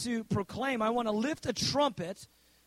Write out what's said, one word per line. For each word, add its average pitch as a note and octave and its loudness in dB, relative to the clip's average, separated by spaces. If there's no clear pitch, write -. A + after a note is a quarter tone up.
to A#3 -2
proclaim, A3 -2
I G#3+ 4
want A#3+ 2
to G#3+ 2
lift A#3 0
a C4 0
trumpet G#3+ 0